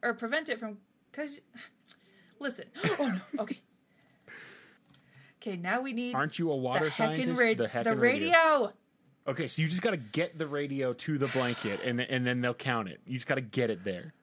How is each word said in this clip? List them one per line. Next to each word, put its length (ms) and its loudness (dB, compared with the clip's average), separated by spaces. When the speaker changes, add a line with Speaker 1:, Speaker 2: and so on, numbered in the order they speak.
Speaker 1:
Or 100 0
prevent 360 -4
it 100 -4
from, 200 -10
'cause, 260 -8
<sighs> 500 -20
listen. 260 -6
<gasps> 80 -6
Oh, 220 0
no. 100 -4
Okay. 180 -8
Okay, 140 -6
now 240 0
we 140 -4
need 200 -2
Speaker 2:
Aren't 260 0
you 120 2
a 60 2
water 280 2
Speaker 1:
the 60 2
heckin' 460 0
Speaker 2:
scientist? 40 4
Speaker 1:
ra-, 120 6
Speaker 2:
The 160 2
heckin' 160 -2
Speaker 1:
the 100 2
Speaker 2:
radio. 320 4
Speaker 1:
radio. 460 6
Speaker 2:
Okay, 200 -2
so 140 -2
you 80 2
just 120 0
gotta 160 2
get 400 -2
the 80 -2
radio 460 -2
to 260 -2
the 100 2
blanket, 580 0
and, 160 2
and 260 0
then 140 2
they'll 120 2
count 360 -2
it. 180 -14
You 80 -6
just 120 -6
gotta 140 2
get 280 0
it 160 -4
there. 380 -6